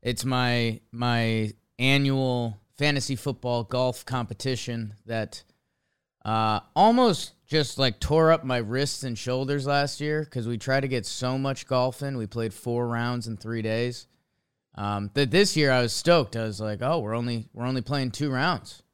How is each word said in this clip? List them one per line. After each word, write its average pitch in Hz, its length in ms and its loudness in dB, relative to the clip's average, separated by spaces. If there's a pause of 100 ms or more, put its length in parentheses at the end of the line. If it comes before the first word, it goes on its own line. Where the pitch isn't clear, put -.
it's 123 220 -4
my, 120 580 0 (120)
my 117 580 0 (280)
annual 131 800 2 (160)
fantasy 143 400 0
football 123 480 -4
golf 127 400 -2
competition 117 880 -6 (140)
that, 113 360 -6 (840)
uh, 110 340 2 (160)
almost 220 560 4 (140)
just, 151 320 0
like, 127 220 0
tore 160 300 4
up 160 140 4
my 127 140 0
wrists 127 440 -2
and 120 160 -6
shoulders 131 480 -2
last 143 360 0
year 151 240 -2
'cause 120 200 -6
we 117 120 -2
tried 135 220 0
to 135 80 -2
get 127 180 -2
so 127 320 -4
much 135 280 -4
golf 127 360 0
in. 139 160 -4
We 110 80 -4
played 113 260 -4
four 120 340 -4
rounds 117 400 -2
in 113 120 -8
three 113 240 -6
days. 117 440 -2 (680)
Um, 101 400 -4
that 139 160 2
this 196 260 4
year 147 140 4
I 127 100 4
was 120 140 0
stoked. 165 420 4
I 113 80 -2
was 104 160 -6
like, 107 220 -4
"Oh, 156 160 0
we're 110 160 -4
only, 120 400 -2
we're 120 100 -8
only 127 160 -2
playing 131 300 -4
two 143 200 -4
rounds. 135 520 -2 (120)